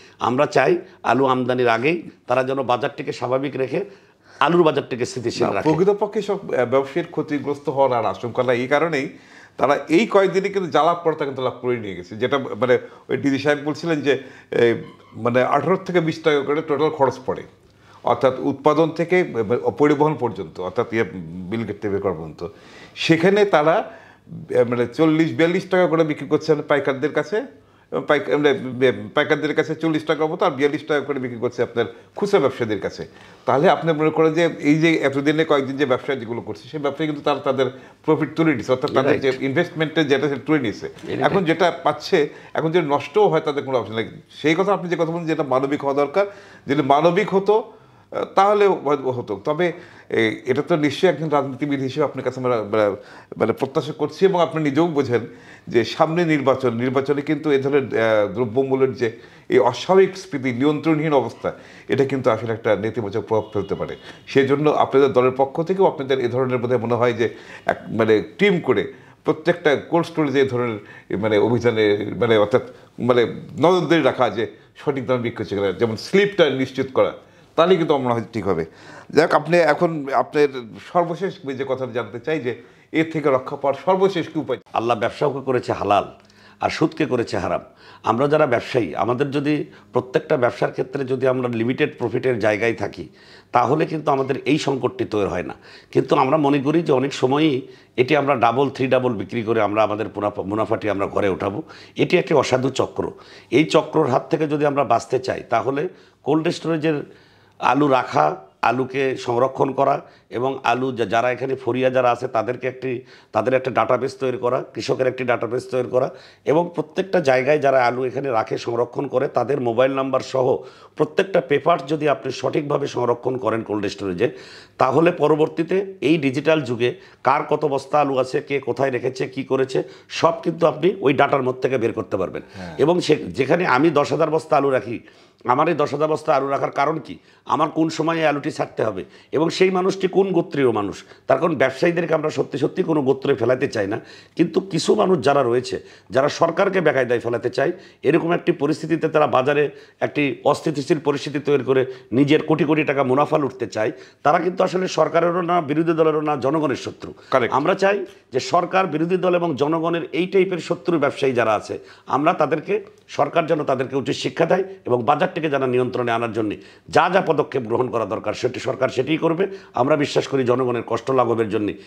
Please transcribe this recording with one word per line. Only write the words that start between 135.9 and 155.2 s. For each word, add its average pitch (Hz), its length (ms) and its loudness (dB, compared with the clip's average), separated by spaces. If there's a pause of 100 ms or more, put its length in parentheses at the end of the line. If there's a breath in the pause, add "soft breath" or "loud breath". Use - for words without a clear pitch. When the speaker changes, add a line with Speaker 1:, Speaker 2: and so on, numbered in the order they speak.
Speaker 1:
হাজার 151 160 0
বস্তা 156 260 -2
আলু 135 140 0
রাখার 139 220 -2
কারণ 147 280 -2
কি, 107 200 -14 (260 soft breath)
আমার 147 260 -2
কোন 160 180 0
সময়ে 160 380 -2
আলুটি 147 240 0
ছাড়তে - 340 -4
হবে 95 200 -4 (280 loud breath)
এবং 160 180 2
সেই 190 200 4
মানুষটি 185 380 0
কোন 196 240 2
গোত্রীয় 143 380 2
মানুষ। 101 340 -4 (220 loud breath)
তার 135 120 4
কারণ 160 160 0
ব্যবসায়ীদেরকে 160 600 0
আমরা 156 160 -2
সত্যি 135 280 -4
সত্যি 156 240 -2
কোনো 160 200 0
গোত্রে 135 320 0
ফেলাতে 127 340 0
চাই 104 180 -2
না, 101 140 -6 (360 loud breath)
কিন্তু 175 240 2
কিছু - 340 0
মানুষ 160 300 2
যারা 139 180 4
রয়েছে, 120 380 -2 (300 loud breath)
যারা 135 180 2
সরকারকে 185 520 0
বেকায়দায় 127 400 2
ফেলাতে 117 300 -4
চায়, 143 220 0 (300 loud breath)
এরকম 160 300 2
একটি - 200 0
পরিস্থিতিতে 156 560 -2
তারা 151 180 2
বাজারে 139 440 2 (300 loud breath)
একটি 135 440 -2
অস্থিতিশীল 147 540 0
পরিস্থিতি 143 400 -4
তৈরি 139 260 0
করে 131 220 2 (260 loud breath)
নিজের 139 300 4
কোটি 156 220 2
কোটি 151 200 2
টাকা 139 180 0
মুনাফা 147 360 2
লুটতে 123 280 -4
চায়, 110 260 -4 (300 loud breath)
তারা 156 160 4
কিন্তু 180 260 -2
আসলে 175 240 -2
সরকারেরও 165 540 0